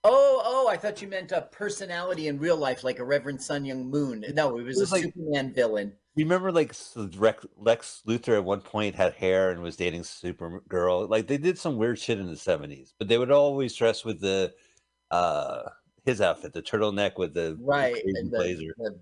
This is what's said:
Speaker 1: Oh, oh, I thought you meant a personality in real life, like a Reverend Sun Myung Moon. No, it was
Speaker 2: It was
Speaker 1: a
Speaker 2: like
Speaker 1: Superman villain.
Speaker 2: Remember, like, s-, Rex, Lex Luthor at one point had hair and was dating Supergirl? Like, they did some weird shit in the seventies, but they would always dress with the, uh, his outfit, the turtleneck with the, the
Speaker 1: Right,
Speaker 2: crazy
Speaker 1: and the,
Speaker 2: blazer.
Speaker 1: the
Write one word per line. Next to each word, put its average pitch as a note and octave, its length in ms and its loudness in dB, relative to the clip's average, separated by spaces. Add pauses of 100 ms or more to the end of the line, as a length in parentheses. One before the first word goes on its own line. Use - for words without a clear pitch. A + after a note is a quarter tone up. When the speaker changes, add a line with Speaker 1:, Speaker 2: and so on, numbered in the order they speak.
Speaker 1:
Oh, C4 400 8
oh, B3+ 240 2
I F#3 80 0
thought G#3 240 -6
you G3+ 80 -12
meant F#3 240 -6
a E3 80 0
personality F3+ 880 -6
in C#3+ 100 -4
real E3 160 2
life, C3+ 300 -2
like B2+ 140 -2
a B2 40 -6
Reverend C#3 380 -2
Sun C#3+ 240 -4
Myung C3 240 -6
Moon. C3 340 -2 (100)
No, C#3+ 240 0
it A#2+ 60 -6
was B2+ 140 -2
Speaker 2:
It G3 40 4
was F#3+ 100 0
Speaker 1:
a F#3+ 40 0
Speaker 2:
like F3 80 2
Speaker 1:
Superman D3 500 -4
villain. G#2+ 380 0 (240)
Speaker 2:
Remember, F3+ 380 2
like, D#3+ 160 2
s-, - 260 -18 (220)
Rex, G#2+ 280 2 (120)
Lex A2+ 500 0
Luthor A#2 300 2
at G2 80 2
one G2 160 0
point G#2 340 -2
had - 180 2
hair F#2+ 380 2
and F2 100 -6
was E2+ 140 -8
dating F2 280 -2
Supergirl? F2+ 1040 -2
Like, A2 180 2
they C#3+ 100 0
did F3 200 0
some D3 200 -4
weird A2+ 220 0
shit A2+ 180 -4
in F#2+ 100 -6
the D#2+ 100 -8
seventies, D2 600 -4
but G2+ 120 -6
they A#2 80 4
would B2 140 0
always C#3 440 4
dress A2+ 300 2
with G2 160 -6
the, F#2+ 320 0 (580)
uh, D2 520 0 (420)
his A#2+ 160 0
outfit, - 320 0
the E2 80 -8
turtleneck G2+ 560 0
with E2+ 160 -2
the, D#2+ 260 -4
the - 0 -
Speaker 1:
Right, C3+ 340 0
Speaker 2:
crazy G2 220 -4
Speaker 1:
and F#2+ 160 -6
the, A#2 60 -2
Speaker 2:
blazer. E2 400 -4
Speaker 1:
the G#2+ 240 -8